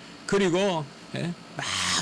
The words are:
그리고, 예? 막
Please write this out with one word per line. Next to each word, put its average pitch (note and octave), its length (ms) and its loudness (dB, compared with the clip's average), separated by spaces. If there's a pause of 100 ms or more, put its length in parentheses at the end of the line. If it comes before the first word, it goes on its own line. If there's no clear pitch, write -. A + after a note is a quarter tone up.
(260)
그리고, F#3 580 4 (320)
예? D#3+ 160 -2 (240)
막 - 340 -2 (100)